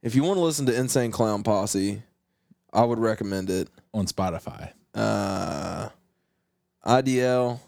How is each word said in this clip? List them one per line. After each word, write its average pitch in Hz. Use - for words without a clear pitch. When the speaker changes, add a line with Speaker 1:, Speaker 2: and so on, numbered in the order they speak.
Speaker 1:
if 117
you 135
wanna 185
listen 147
to 123
Insane 123
Clown 107
Posse, 101
I 117
would 117
recommend 101
it. 92
Speaker 2:
On 101
Spotify. 92
Speaker 1:
Uh, 98
I 123
D 131
L 127